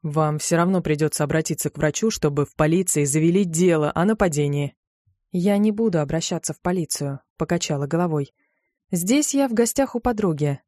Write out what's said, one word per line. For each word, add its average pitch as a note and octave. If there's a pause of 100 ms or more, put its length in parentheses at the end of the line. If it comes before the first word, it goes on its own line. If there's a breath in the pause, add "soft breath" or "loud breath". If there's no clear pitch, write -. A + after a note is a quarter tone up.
«Вам D3+
всё E3
равно F3+
придётся D3+
обратиться D#3
к -
врачу, D#3
чтобы D3
в -
полиции D#3
завели D#3+
дело D#3+
о E3
нападении». D3 (560)
«Я F#3+
не G#3+
буду G#3
обращаться D#3+
в -
полицию», D#3 (160)
покачала D3+
головой. D#3+ (600)
«Здесь G#3+
я C#4
в A#3+
гостях A#3+
у A#3
подруги. E3